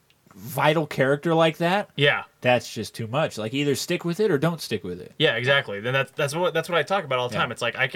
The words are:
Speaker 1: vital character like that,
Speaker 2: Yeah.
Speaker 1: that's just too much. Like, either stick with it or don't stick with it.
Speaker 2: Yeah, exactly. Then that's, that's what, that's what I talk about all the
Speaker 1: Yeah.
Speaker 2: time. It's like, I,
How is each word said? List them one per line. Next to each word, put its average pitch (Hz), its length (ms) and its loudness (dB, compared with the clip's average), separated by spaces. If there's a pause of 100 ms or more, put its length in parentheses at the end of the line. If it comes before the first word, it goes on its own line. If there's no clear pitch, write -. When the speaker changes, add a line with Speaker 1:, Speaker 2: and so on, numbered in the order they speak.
(360)
Speaker 1:
vital 139 500 2
character 143 480 2
like 165 240 4
that, 185 400 0
Speaker 2:
Yeah. 139 260 2 (180)
Speaker 1:
that's 123 300 2
just 107 220 -8
too 113 140 -8
much. 131 320 -2
Like, 110 140 -4
either 143 220 0
stick 175 300 -4
with 170 140 -2
it 214 120 2
or 147 60 4
don't 160 240 0
stick - 220 -6
with 90 180 -8
it. - 160 -16
Speaker 2:
Yeah, 143 180 2
exactly. 123 460 0
Then 120 100 -2
that's, 135 200 -2
that's 143 240 -2
what, 170 180 0
that's 160 160 -2
what 175 80 0
I 147 60 4
talk 190 200 -2
about 131 160 -2
all 123 80 -2
the 110 80 -8
Speaker 1:
Yeah. 165 60 0
Speaker 2:
time. 131 100 -2
It's 120 120 -6
like, 120 120 -2
I, 127 200 0